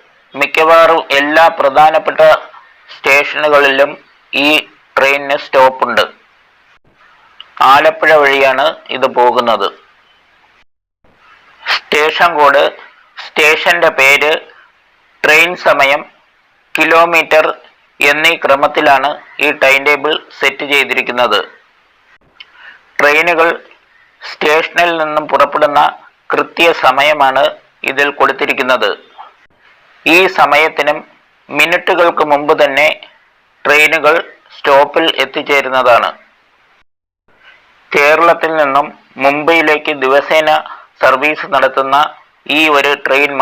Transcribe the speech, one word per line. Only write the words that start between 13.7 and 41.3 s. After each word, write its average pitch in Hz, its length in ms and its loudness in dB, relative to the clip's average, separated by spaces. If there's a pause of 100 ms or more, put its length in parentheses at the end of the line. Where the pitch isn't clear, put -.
പേര്, 139 320 2 (920)
ട്രെയിൻ 160 260 2 (160)
സമയം, 143 340 2 (760)
കിലോമീറ്റർ 160 680 2 (640)
എന്നീ 156 220 0 (120)
ക്രമത്തിലാണ് 143 640 0 (340)
ഈ 147 60 0 (120)
ടൈം 135 160 2 (100)
ടേബിൾ 147 260 -2 (240)
സെറ്റ് - 340 -12
ചെയ്തിരിക്കുന്നത്. 123 640 -2 (1600)
ട്രെയിനുകൾ 160 500 0 (800)
സ്റ്റേഷനിൽ 165 600 -2 (120)
നിന്നും 151 300 -4
പുറപ്പെടുന്ന 147 500 0 (500)
കൃത്യ 156 400 0 (120)
സമയമാണ് 139 600 2 (480)
ഇതിൽ 139 260 -2
കൊടുത്തിരിക്കുന്നത്. 131 720 -2 (1300)
ഈ - 20 4 (220)
സമയത്തിനും 151 580 0 (600)
മിനിറ്റുകൾക്ക് 170 720 0
മുമ്പ് 147 220 0 (100)
തന്നെ 143 240 0 (800)
ട്രെയിനുകൾ 151 500 2 (400)
സ്റ്റോപ്പിൽ 143 480 0 (180)
എത്തിച്ചേരുന്നതാണ്. 131 840 0 (1900)
കേരളത്തിൽ 160 560 2 (100)
നിന്നും 143 260 0 (380)
മുംബൈയിലേക്ക് 151 680 0 (120)
ദിവസേന 147 440 0 (520)
സർവീസ് 143 540 0